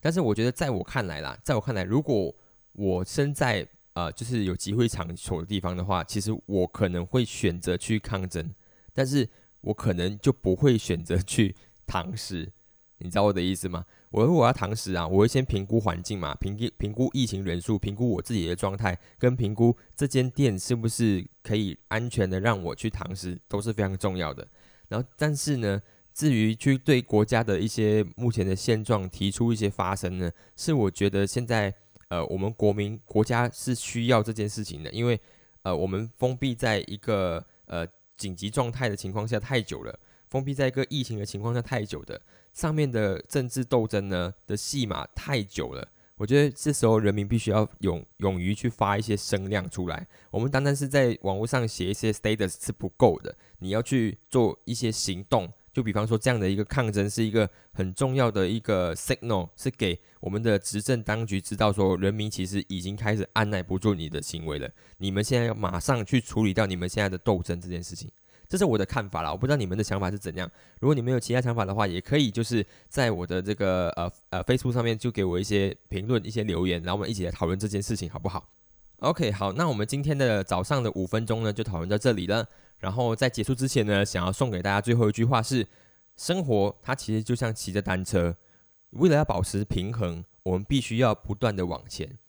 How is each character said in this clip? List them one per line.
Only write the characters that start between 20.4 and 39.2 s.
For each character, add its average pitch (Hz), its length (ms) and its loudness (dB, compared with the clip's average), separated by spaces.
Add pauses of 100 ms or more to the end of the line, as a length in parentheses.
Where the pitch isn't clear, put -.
是 123 160 -2
不 113 140 -2
是 104 340 2 (200)
可 110 120 -4
以 101 220 -2 (120)
安 113 200 -2
全 101 200 2
的 92 120 0
让 104 220 2
我 85 120 -4
去 - 140 -4
堂 - 260 -6
食， 90 320 -8
都 101 140 -2
是 110 140 -4
非 104 80 0
常 95 160 0
重 95 180 -2
要 80 160 -2
的。 - 140 -12 (420)
然 107 100 -4
后， 131 80 -4 (120)
但 151 180 2
是 139 220 -2
呢， 104 240 0 (320)
至 151 180 4
于 110 220 4
去 131 240 2
对 127 240 4
国 107 200 4
家 113 220 2
的 101 160 2
一 104 60 0
些 107 360 4 (140)
目 120 160 0
前 98 140 0
的 95 100 0
现 110 260 0
状 104 260 0
提 101 220 -2
出 117 220 2
一 110 40 0
些 104 120 0
发 95 260 -2
声 92 220 -4
呢， 90 140 -2 (260)
是 - 160 -2
我 113 180 4
觉 98 180 2
得 98 180 2
现 120 200 -4
在， 107 280 0 (340)
呃， 87 180 -2
我 92 100 -4
们 98 160 -2
国 107 180 4
民， 104 360 -2
国 107 180 4
家 120 240 2
是 - 260 -4
需 117 340 -4
要 117 140 6
这 110 80 -4
件 107 160 -2
事 107 160 -6
情 80 220 -10
的， - 60 -8
因 117 160 -2
为， 117 120 2 (440)
呃， 92 120 0
我 87 120 0
们 98 200 -2 (120)
封 127 180 0
闭 127 180 -2
在 110 260 0
一 101 180 -8
个， 92 440 -2 (220)
呃， 85 240 -6 (300)
紧 95 180 -8
急 98 140 -6
状 120 200 -2
态 120 200 -2
的 101 40 -2
情 98 160 -8
况 107 160 -4